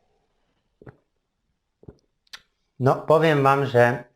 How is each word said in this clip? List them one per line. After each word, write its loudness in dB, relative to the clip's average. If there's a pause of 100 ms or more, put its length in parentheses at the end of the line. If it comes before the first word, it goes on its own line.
(2750)
No, 2
powiem 0
wam, 0
że 0 (100)